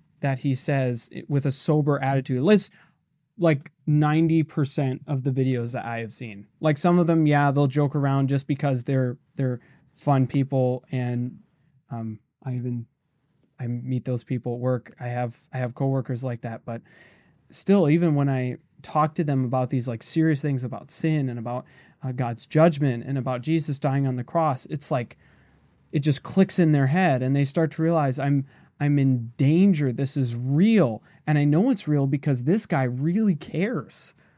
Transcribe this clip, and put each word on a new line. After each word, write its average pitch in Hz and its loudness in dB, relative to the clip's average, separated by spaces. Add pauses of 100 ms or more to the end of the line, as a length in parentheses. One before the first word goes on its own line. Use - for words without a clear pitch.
(200)
that 135 -2
he 139 0
says 127 -2
i-, - -10
with 143 0
a 135 0
sober 147 0
attitude. 131 0
Let's, 202 4 (680)
like, 156 0 (140)
ninety 156 4
percent 139 -2
of 135 -4
the 139 0
videos 127 0
that 117 -8
I 117 -6
have 110 -10
seen. 107 -14 (140)
Like, 151 2
some 175 4
of 175 4
them, 160 4
yeah, 143 4
they'll 143 2
joke 139 0
around 139 0
just 139 -2
because 135 -2
they're, 131 0 (200)
they're 127 -2 (340)
fun 131 2
people. 131 0
And, 123 -4 (520)
um, 113 -10 (240)
I 131 -6
even, 123 -6 (720)
I 123 -8
meet 120 -4
those 127 -6
people 123 -4
at 123 -8
work. 123 -4
I 123 -8
have, 120 -6 (160)
I - -10
have 127 -4
coworkers 135 -2
like 123 -6
that, 113 -10
but 117 -8 (640)
still, 196 4
even 165 4
when 143 2
I 127 -2 (260)
talk 151 -2
to 175 -2
them 135 0
about 127 -2
these, 127 -2
like, 117 -8
serious 160 0
things 139 -2
about - -12
sin 151 -2
and 120 -8
about, 120 -8 (380)
uh, 131 -6
God's 123 -6
judgment 143 2
and 139 -4
about 127 -4
Jesus 151 -2
dying 139 0
on 127 -2
the 123 -6
cross, 156 -2
it's - -10
like, 123 -4 (760)
it 143 -2
just 143 0
clicks 190 2
in 160 4
their 139 4
head 151 2
and 131 0
they 143 2
start 156 -2
to 160 -6
realize, 151 0
"I'm, 143 0 (320)
I'm 147 2
in 127 2
danger. 147 4
This 135 -4
is 120 -2
real. 143 2 (240)
And 151 2
I 147 4
know 151 4
it's - -4
real 147 2
because 135 -2
this 190 0
guy 139 -2
really 165 0
cares." - -6 (240)